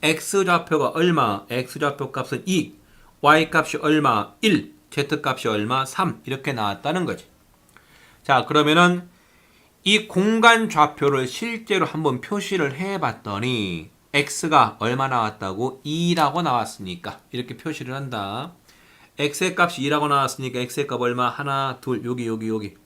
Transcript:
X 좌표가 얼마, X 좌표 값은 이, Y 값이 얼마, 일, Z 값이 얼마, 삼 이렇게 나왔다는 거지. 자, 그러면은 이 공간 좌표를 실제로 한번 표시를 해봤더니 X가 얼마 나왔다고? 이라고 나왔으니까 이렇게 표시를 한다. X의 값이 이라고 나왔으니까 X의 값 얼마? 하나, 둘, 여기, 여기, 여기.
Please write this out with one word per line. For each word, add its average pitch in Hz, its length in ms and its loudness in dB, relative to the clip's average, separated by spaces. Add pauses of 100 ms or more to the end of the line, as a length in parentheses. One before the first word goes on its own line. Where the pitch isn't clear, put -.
X 160 420 0
좌표가 165 460 2
얼마, 147 600 2
X 127 300 -4
좌표 143 320 -4
값은 131 340 -6
이, 180 280 0 (480)
Y 156 300 6
값이 160 260 0
얼마, 147 640 2
일, 175 320 2 (160)
Z 143 340 -4
값이 131 240 -2
얼마, 113 380 0
삼 165 400 -4
이렇게 135 260 -6
나왔다는 127 540 -2
거지. 104 180 -6 (1000)
자, 143 220 2
그러면은 160 640 4 (760)
이 208 240 4
공간 226 640 4
좌표를 143 580 2
실제로 220 600 -2
한번 147 340 -2
표시를 190 560 -2
해봤더니 113 1120 -4 (240)
X가 143 680 2
얼마 127 280 0
나왔다고? 110 760 -4
이라고 165 580 0
나왔으니까 104 760 -4 (100)
이렇게 123 260 -8
표시를 143 380 -8
한다. 123 580 -8 (680)
X의 151 380 -2
값이 175 240 2
이라고 147 280 0
나왔으니까 131 500 0
X의 123 280 -4
값 123 140 -4
얼마? 123 300 0
하나, 135 500 -4
둘, 123 240 -4
여기, 120 220 -4
여기, 110 220 -4
여기. 107 260 -4 (120)